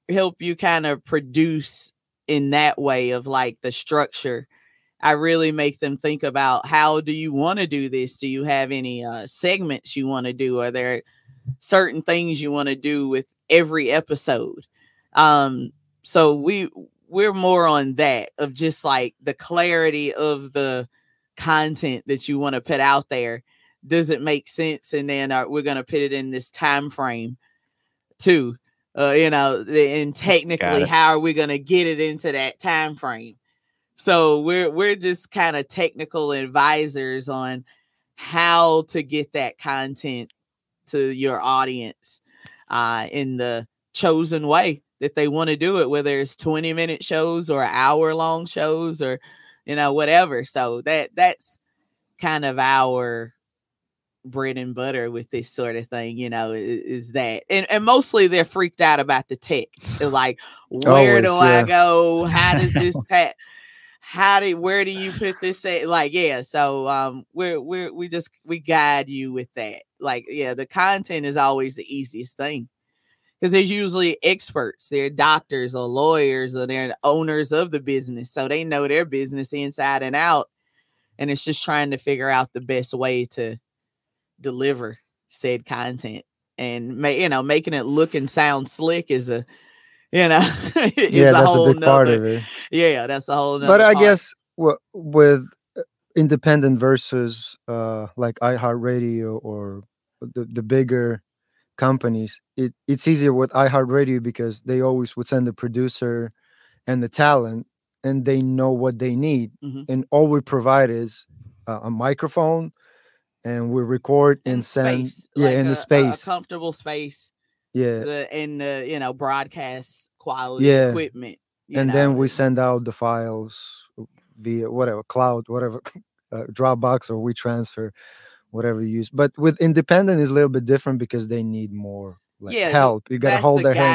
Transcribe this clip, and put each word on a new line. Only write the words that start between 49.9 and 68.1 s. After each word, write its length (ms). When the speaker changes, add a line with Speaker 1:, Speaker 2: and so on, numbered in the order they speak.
Speaker 1:
whatever. 500
So 380
that, 340
that's 420
kind 260
of 140
our 720
bread 360
and 160
butter 340
with 220
this 180
sort 260
of 120
thing, 300
you 120
know, 220
i-, 60
is 560
that. 360
And, 220
and 120
mostly 440
they're 180
freaked 360
out 180
about 280
the 80
tech. 320
They're 120
like, 300
Speaker 3:
<laughs> 140
Speaker 1:
"Where 460
Speaker 3:
Always, 80
Speaker 1:
do 100
I 280
Speaker 3:
yeah. 20
Speaker 1:
go? 640
How 300
does 180
this 300
Speaker 2:
<laughs> 60
Speaker 1:
ha-, 240
how 400
do, 200
where 260
do 60
you 220
put 280
this 240
at?" 220
Like, 260
yeah. 300
So, 440
um, 460
we're, 260
we're, 320
we 180
just, 200